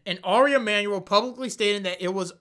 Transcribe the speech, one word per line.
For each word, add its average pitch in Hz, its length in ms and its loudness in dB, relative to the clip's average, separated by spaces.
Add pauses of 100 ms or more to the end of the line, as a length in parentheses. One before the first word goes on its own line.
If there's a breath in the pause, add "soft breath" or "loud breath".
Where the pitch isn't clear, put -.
and 185 180 -6
Ari 240 300 4
Emanuel 208 480 0
publicly 240 480 0
stating 208 340 -2
that 180 180 -8
it 185 140 -2
was 190 260 -6